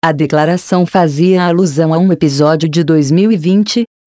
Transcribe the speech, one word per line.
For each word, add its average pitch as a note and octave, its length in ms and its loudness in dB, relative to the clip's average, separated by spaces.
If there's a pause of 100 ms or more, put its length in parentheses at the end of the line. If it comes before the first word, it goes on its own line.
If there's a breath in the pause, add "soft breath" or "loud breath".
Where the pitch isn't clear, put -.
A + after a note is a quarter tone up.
A E3 80 0
declaração D#3+ 760 -2
fazia F3 600 0
alusão E3 480 0
a D#3+ 40 0
um F#3 140 2
episódio D#3 560 0
de E3 160 -2
dois D3+ 280 0
mil G3 200 2
e A3 60 0
vinte, G3 460 0 (240)